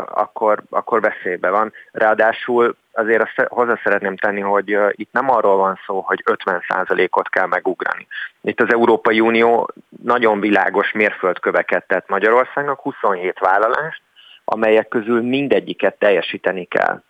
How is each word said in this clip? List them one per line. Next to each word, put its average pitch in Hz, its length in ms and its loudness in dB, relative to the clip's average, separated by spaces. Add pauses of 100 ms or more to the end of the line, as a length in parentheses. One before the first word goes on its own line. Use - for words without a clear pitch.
akkor, - 640 -2
akkor 107 320 -2
veszélybe 92 480 -2
van. 104 240 0 (180)
Ráadásul 113 840 2 (160)
azért 110 300 0
azt - 280 -2
hozzá 117 340 -2
szeretném 98 340 -2
tenni, 101 220 -2
hogy, 101 340 0
ö, 101 180 2
itt - 200 -10
nem 131 180 -2
arról 104 280 4
van 95 280 0
szó, 95 160 -4
hogy 95 240 -4
ötven 95 420 -2
százalékot 92 640 0
kell 95 160 0
megugrani. 90 640 -4 (340)
Itt 107 200 -4
az 117 100 2
Európai 113 480 4
Unió 117 500 2 (340)
nagyon 117 360 2
világos 95 520 2
mérföldköveket 92 960 0
tett 92 220 -2
Magyarországnak, 123 720 0
huszonhét 92 600 -4
vállalást, 110 600 0 (440)
amelyek 110 420 2
közül 117 340 0
mindegyiket 110 760 -2
teljesíteni 92 680 0
kell. - 440 -2